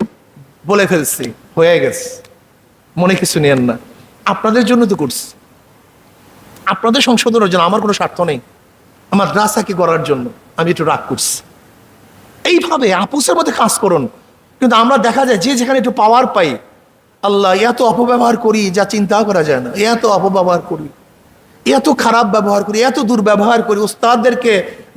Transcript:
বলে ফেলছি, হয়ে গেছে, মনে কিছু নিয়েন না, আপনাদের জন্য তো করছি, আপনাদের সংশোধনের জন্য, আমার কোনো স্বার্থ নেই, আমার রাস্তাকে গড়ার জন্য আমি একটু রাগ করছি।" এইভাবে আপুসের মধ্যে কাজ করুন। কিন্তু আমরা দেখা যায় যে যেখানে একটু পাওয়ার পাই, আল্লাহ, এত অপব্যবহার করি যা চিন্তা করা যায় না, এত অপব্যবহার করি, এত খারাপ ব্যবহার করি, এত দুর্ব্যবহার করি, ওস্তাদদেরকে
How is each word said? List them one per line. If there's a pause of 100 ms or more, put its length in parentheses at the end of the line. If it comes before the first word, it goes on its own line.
(680)
বলে
ফেলছি, (220)
হয়ে
গেছে, (760)
মনে
কিছু
নিয়েন
না, (480)
আপনাদের
জন্য
তো
করছি, (1300)
আপনাদের
সংশোধনের
জন্য,
আমার
কোনো
স্বার্থ
নেই, (720)
আমার
রাস্তাকে
গড়ার
জন্য (280)
আমি
একটু
রাগ (100)
করছি।" (1040)
এইভাবে
আপুসের
মধ্যে
কাজ
করুন। (520)
কিন্তু
আমরা
দেখা
যায়
যে
যেখানে
একটু
পাওয়ার
পাই, (640)
আল্লাহ,
এত
অপব্যবহার
করি
যা
চিন্তা
করা
যায়
না,
এত
অপব্যবহার
করি, (840)
এত
খারাপ
ব্যবহার
করি,
এত
দুর্ব্যবহার
করি,
ওস্তাদদেরকে (180)